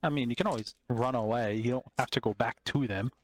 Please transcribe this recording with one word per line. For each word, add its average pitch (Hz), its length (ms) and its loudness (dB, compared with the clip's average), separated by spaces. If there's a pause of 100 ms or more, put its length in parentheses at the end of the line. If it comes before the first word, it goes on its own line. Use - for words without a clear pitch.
I 156 80 2
mean, 143 200 0
you 120 60 0
can 185 120 0
always 117 280 -4 (140)
run 123 260 2
away. 113 420 0
You 113 140 0
don't 127 140 -2 (120)
have 131 140 2
to - 80 0
go 110 140 0
back 113 320 0
to 143 220 0
them. 101 240 -2 (120)